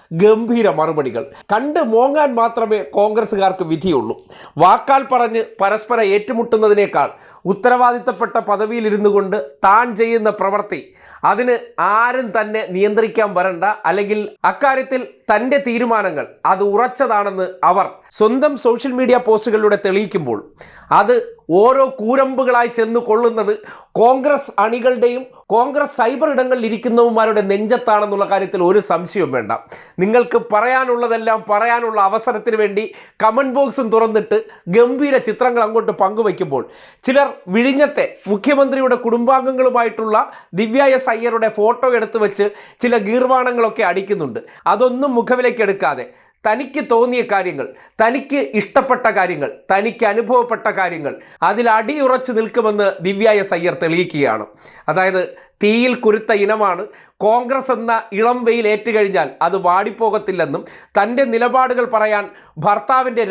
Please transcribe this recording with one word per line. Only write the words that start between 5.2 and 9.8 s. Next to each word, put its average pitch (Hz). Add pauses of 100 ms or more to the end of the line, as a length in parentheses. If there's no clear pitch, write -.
പരസ്പരം 214
ഏറ്റുമുട്ടുന്നതിനേക്കാൾ 208 (420)
ഉത്തരവാദിത്തപ്പെട്ട 240 (140)
പദവിയിൽ 214
ഇരുന്നു 208
കൊണ്ട് 196 (280)
താൻ 220 (120)